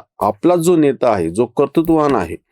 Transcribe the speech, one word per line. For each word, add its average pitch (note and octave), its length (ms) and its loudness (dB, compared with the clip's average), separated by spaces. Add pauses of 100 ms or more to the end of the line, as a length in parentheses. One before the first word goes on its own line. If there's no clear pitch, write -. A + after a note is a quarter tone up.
(200)
आपला D#3+ 360 0
जो E3+ 200 2
नेता C#3 340 0
आहे, F2 200 -2
जो A2 160 -2
कर्तृत्ववान D3+ 680 0
आहे, F2 220 -4 (160)